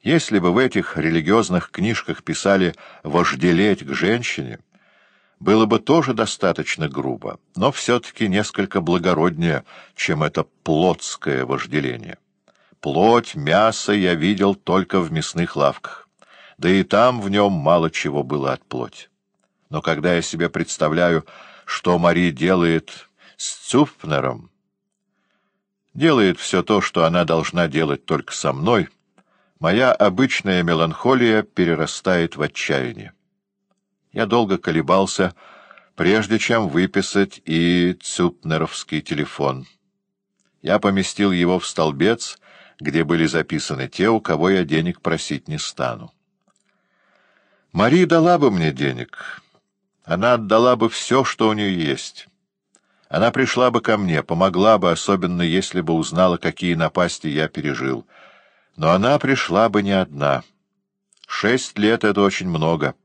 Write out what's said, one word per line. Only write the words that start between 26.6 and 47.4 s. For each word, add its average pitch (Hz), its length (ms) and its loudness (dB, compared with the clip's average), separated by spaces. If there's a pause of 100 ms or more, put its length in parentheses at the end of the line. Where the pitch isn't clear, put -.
то, 101 180 2
что 85 240 0
она 85 200 2
должна 82 440 0
делать 73 380 -2
только - 260 -4
со 73 200 -4
мной, 90 360 0 (680)
моя 110 340 2
обычная 98 680 2
меланхолия 107 800 2
перерастает 85 960 -2
в 73 60 -4
отчаяние. 62 720 -6 (1000)
Я 110 140 -2
долго 104 300 2
колебался, 90 800 0 (640)
прежде 107 420 2
чем 110 300 0
выписать 95 760 0
и 87 560 2
цюпнеровский 80 1000 -4
телефон. 69 640 -6 (960)
Я 98 160 0
поместил 98 540 0
его 90 260 2
в - 80 -6
столбец — 80 720 -2 (420)
где 78 240 -2
были 80 220 0
записаны 76 600 -4
те, 95 200 -2
у 113 120 2
кого 85 300 0
я 95 140 2
денег 80 360 -2
просить 78 480 -6
не 76 100 -8
стану. 57 540 -8 (1600)